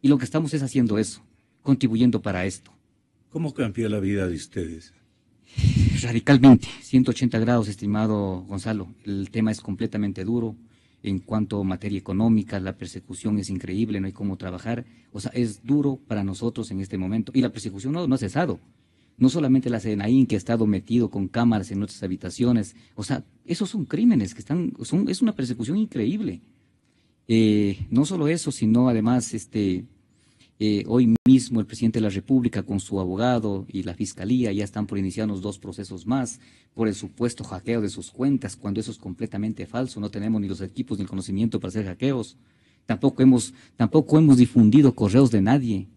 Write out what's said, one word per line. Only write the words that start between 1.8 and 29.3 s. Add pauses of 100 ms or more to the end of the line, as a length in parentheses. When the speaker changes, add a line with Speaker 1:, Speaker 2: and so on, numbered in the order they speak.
Speaker 1:
para
esto. (580)
Speaker 2:
¿Cómo
cambió
la
vida
de
ustedes? (1080)
Speaker 1:
Radicalmente, (140)
ciento
ochenta
grados,
estimado
Gonzalo. (160)
El
tema
es
completamente
duro. (440)
En
cuanto
a
materia
económica,
la
persecución
es
increíble,
no
hay
cómo
trabajar. (280)
O
sea,
es
duro (100)
para
nosotros
en
este
momento.
Y
la
persecución
no,
no
ha
cesado. (580)
No
solamente
la
senaín,
que
ha
estado
metido
con
cámaras
en
nuestras
habitaciones. (200)
O
sea, (220)
esos
son
crímenes
que
están, (100)
son,
es
una
persecución
increíble. (880)
Eh,
no
solo
eso,
sino
además,